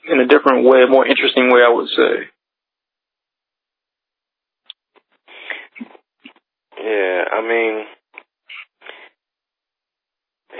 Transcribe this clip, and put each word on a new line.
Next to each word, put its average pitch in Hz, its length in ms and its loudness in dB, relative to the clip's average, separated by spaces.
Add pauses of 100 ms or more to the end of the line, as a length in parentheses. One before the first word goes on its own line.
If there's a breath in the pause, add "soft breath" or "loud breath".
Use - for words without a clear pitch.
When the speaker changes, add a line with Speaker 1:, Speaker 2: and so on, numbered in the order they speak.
(100)
Speaker 1:
in 151 80 0
a 127 80 2
different 135 380 2
way, 127 180 6
a 127 80 4
more 131 160 4
interesting 127 460 0
way, 123 100 6
I 120 60 6
would 117 220 -2
say. - 360 -2 (4000 loud breath)
Speaker 2:
Yeah, 95 560 -4
I 110 100 -4
mean, 113 320 -4 (2750 loud breath)